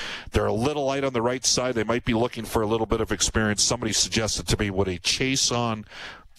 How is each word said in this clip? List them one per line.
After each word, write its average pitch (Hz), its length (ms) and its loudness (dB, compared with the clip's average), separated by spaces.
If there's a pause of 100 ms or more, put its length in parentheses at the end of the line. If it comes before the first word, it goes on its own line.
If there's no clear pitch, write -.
(320)
They're 104 140 2
a 104 80 2
little 139 320 0
light 139 180 0
on 135 100 0
the 120 100 2
right 127 200 0
side. 127 300 2
They 110 100 2
might 117 220 0
be 120 80 2
looking 117 320 0
for 110 160 0
a 107 60 2
little 110 180 2
bit 110 160 0
of 101 100 -2
experience. 107 520 0
Somebody 120 300 0
suggested 101 560 0
to 113 100 2
me, 104 100 0
would 98 180 0
a 90 120 -4
Chiasson, 120 880 0 (520)